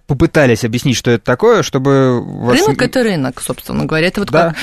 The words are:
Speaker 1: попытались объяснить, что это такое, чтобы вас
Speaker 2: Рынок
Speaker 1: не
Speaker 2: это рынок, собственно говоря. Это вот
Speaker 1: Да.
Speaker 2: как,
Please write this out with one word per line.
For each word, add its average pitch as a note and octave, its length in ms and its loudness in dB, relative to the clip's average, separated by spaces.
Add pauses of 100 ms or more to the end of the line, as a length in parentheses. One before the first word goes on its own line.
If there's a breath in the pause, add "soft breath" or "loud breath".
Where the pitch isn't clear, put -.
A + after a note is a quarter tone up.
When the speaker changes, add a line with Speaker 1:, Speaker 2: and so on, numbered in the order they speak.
Speaker 1:
попытались D#3 580 2
объяснить, A#2+ 340 0
что - 120 -2
это A#2 140 0
такое, G#3 380 2
чтобы C3+ 600 0
вас G2 380 -2
Speaker 2:
Рынок G#4+ 200 0
Speaker 1:
не - 60 0
Speaker 2:
это C4 160 0
рынок, E3+ 380 -2
собственно C3+ 460 -6
говоря. D#3+ 220 0
Это G3+ 120 -4
вот G3+ 100 -6
Speaker 1:
Да. E3 180 2
Speaker 2:
как, D#3 140 -6